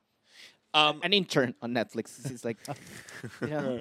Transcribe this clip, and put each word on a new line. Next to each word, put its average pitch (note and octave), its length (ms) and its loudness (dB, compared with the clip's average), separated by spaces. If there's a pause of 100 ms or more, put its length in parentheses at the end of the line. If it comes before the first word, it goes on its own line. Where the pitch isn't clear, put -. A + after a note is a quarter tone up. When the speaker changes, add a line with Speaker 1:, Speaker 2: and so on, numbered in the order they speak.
(760)
Speaker 1:
Um, D3+ 300 6
Speaker 2:
an F3+ 80 0
intern D#3 500 4
on A#2+ 100 -6
Netflix. A#2 560 -2
He's B2+ 160 -8
like, A#2 220 -4
Speaker 1:
<laughs> - 760 -12
Speaker 2:
you A#2+ 60 0
know, C#3 320 -2